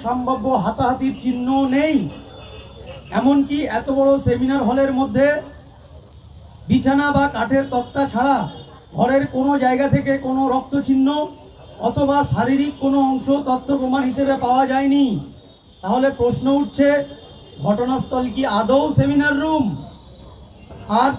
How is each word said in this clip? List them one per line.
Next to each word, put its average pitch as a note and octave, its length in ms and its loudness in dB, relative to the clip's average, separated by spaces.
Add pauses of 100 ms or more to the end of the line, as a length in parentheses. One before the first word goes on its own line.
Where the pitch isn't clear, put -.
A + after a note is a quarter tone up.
সম্ভাব্য B3 460 -2
হাতাহাতির B3 720 -2
চিহ্ন B3+ 440 0
নেই। C4+ 420 2 (1000)
এমনকি C#4 500 2
এত A#3+ 280 -4
বড় C#4 300 4
সেমিনার B3+ 440 0
হলের C4+ 300 2
মধ্যে C4 340 2 (1400)
বিছানা C#4 440 2
বা C#4 160 2
কাঠের C4+ 440 -2
তক্তা B3+ 380 -2
ছাড়া A#3 400 0 (440)
ঘরের C#4 340 2
কোনো C#4 320 0
জায়গা C4 280 2
থেকে C4+ 300 0
কোনো C4 300 -2
রক্তচিহ্ন C4+ 800 0 (520)
অথবা C#4 440 0
শারীরিক C4+ 560 0
কোনো C#4 200 2
অংশ C4 300 0
তথ্য C4+ 480 0
প্রমাণ C4 260 0
হিসেবে C4+ 340 0
পাওয়া B3+ 300 2
যায়নি। C4+ 520 2 (600)
তাহলে B3+ 300 0
প্রশ্ন B3 360 0
উঠছে, C#4+ 580 2 (580)
ঘটনাস্থল B3+ 680 -2
কি C4 160 -4
আদৌ B3 480 2
সেমিনার C#4+ 460 2
রুম? D4 360 0 (1120)
আর B3 320 2